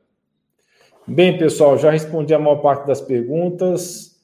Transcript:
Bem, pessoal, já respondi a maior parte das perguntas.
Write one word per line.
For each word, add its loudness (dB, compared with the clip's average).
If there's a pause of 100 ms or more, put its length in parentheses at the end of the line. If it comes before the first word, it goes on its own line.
(1040)
Bem, 2
pessoal, 4
já 4
respondi -2
a 4
maior 0
parte 0
das -2
perguntas. -6